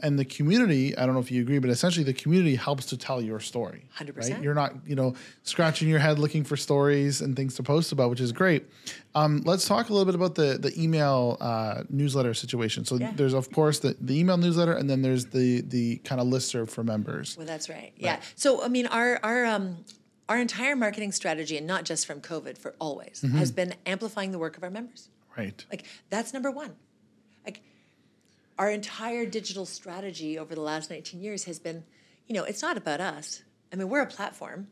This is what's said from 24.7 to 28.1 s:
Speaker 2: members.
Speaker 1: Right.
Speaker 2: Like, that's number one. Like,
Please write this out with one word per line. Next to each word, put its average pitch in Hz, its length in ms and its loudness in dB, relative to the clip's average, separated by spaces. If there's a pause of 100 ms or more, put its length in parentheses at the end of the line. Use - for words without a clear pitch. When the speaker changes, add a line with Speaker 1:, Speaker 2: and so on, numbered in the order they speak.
Speaker 2:
members. 233 380 -14 (280)
Speaker 1:
Right. - 340 -10
Speaker 2:
Like, 196 140 -14 (240)
that's 226 240 -6
number 269 180 -4
one. 254 240 -12 (680)
Like, - 160 -14 (960)